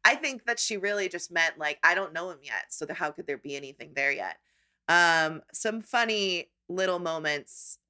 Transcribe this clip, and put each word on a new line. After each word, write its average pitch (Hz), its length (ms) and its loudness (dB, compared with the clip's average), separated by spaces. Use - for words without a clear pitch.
I 247 120 8
think 262 300 -6
that 233 120 0
she 208 200 -2
really 202 300 -2
just 175 220 -10
meant, 165 280 0
like, 147 260 -2
"I 175 100 8
don't 185 180 -2
know 175 180 -6
him 156 120 -14
yet, 120 280 -8
so - 160 -8
the, 156 80 -6
how 156 180 -2
could - 140 -12
there 139 120 -6
be 143 160 -10
anything 143 400 -14
there 139 160 0
yet?" 95 280 -6
Um, 160 540 4
some 220 300 -4
funny 208 680 -2
little 185 300 0
moments 160 800 -4